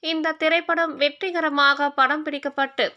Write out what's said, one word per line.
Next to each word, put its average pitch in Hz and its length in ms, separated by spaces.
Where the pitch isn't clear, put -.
இந்த 320 320
திரைப்படம் 330 640
வெற்றிகரமாக 285 960
படம் 285 340
பிடிக்கப்பட்டு 277 720